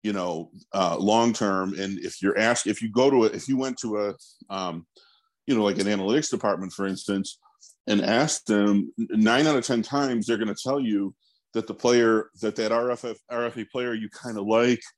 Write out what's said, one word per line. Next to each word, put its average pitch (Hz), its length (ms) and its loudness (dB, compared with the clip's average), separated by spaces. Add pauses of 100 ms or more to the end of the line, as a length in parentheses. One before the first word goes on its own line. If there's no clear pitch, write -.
you 107 80 -2
know, 90 380 -4 (220)
uh, 87 260 2
long-term. 101 800 4
And 98 200 -6
if 87 240 -10
you're 98 160 2
asked, 113 300 2
if 104 120 -2
you 110 120 -6
go 127 180 4
to 123 140 6
a, - 40 4
if - 200 -6
you 131 80 0
went 131 220 -4
to 107 200 -4
a, 101 160 -2 (400)
um, 87 320 -6 (600)
you 139 100 2
know, 107 80 2
like, 101 140 2
an 101 100 0
analytics 104 420 0
department, 95 420 -2
for 98 140 -6
instance, 98 540 -4 (460)
and 104 160 2
asked 127 440 0
them, 104 520 2
n-, 113 120 -4
nine 113 360 4
out 151 100 2
of 120 100 -2
ten 117 160 0
times, 131 440 -2
they're 117 120 -2
gonna 104 240 -4
tell 135 160 -2
you 104 360 -2 (400)
that 113 120 -4
the - 80 -8
player, 117 560 2 (100)
that, 107 160 -4
that 110 140 -2
R 117 220 0
F 120 120 -8
F, 110 120 -10 (140)
R 120 160 -4
F 113 120 -8
A 110 60 -8
player 123 300 -6
you 110 140 -6 (140)
kinda 113 200 -8
like 117 380 4 (180)